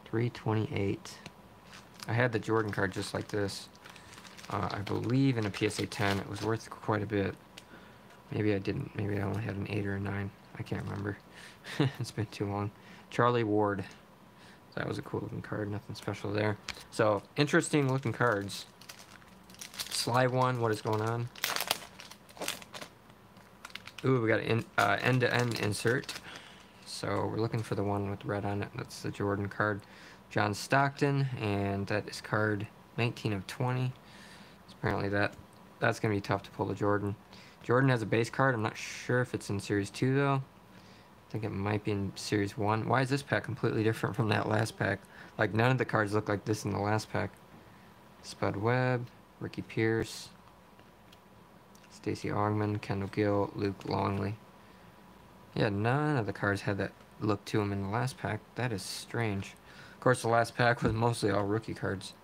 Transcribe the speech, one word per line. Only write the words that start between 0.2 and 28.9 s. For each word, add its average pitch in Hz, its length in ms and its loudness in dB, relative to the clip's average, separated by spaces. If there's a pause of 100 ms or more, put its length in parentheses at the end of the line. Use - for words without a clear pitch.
twenty-eight. 107 880 -2 (880)
I 110 40 -2
had 120 200 4
the 110 80 0
Jordan 110 320 0
card 95 200 0
just 101 220 -6
like 95 140 -4
this. 101 400 -4 (800)
Uh, 101 220 -2
I - 80 -4
believe 113 580 2
in 107 80 0
a 101 40 0
P 104 160 0
S 101 120 -2
A 104 80 -2
ten. 98 320 0
It 95 100 -6
was 101 140 -6
worth 110 260 -2
quite - 340 -2
a 101 40 -4
bit. 101 300 0 (960)
Maybe 104 220 2
I 98 40 0
didn't. 98 380 -4
Maybe 101 220 -2
I 101 40 0
only 98 200 -2
had 110 120 -4
an 98 160 -4
eight 101 160 -2
or 98 80 -2
a 98 60 -2
nine. 101 320 -4 (260)
I 113 60 -8
can't - 180 -4
remember. 101 340 -4 (600)
<laughs> 139 100 4 (120)
It's 120 100 -6
been 104 160 -2
too - 200 -4
long. 101 260 -2 (380)
Charlie 120 340 4
Ward. 104 400 2 (920)
That - 140 -4
was - 100 -2
a - 40 -8
cool - 180 -6
looking - 220 -8
card. 107 280 -6
Nothing 104 240 -8
special 101 380 -6
there. 107 240 0 (340)
So, 107 320 4 (140)
interesting 147 560 4
looking 131 200 0
cards. 101 540 0 (1200)
Sly 123 360 2
one. 127 340 2
What 113 120 2
is 107 100 -2
going 107 200 0
on? 117 260 -2 (2750)
Ooh, 131 160 6
we 110 80 2
got 110 100 4
an 92 80 -2
in, 113 180 2 (140)
uh, 104 220 4
end-to-end 120 580 2
insert. 110 560 0 (680)
So 101 420 -2
we're 107 140 -2
looking 113 220 0
for - 120 -4
the 104 80 -2
one 101 260 0
with 98 160 -6
red 104 200 -2
on 101 180 -2
it. 95 140 -4
That's - 260 -10